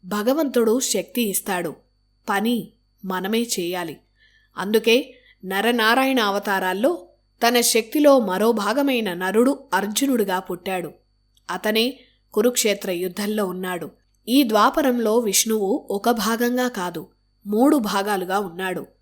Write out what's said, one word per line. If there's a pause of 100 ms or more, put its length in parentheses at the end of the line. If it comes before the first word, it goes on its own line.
భగవంతుడు
శక్తి
ఇస్తాడు, (540)
పని (360)
మనమే
చేయాలి. (600)
అందుకే (300)
నరనారాయణ
అవతారాల్లో (420)
తన
శక్తిలో
మరో
భాగమైన
నరుడు (160)
అర్జునుడిగా
పుట్టాడు. (600)
అతనే (340)
కురుక్షేత్ర
యుద్ధంలో
ఉన్నాడు. (380)
ఈ
ద్వాపరంలో
విష్ణువు
ఒక
భాగంగా
కాదు, (400)
మూడు
భాగాలుగా
ఉన్నాడు. (160)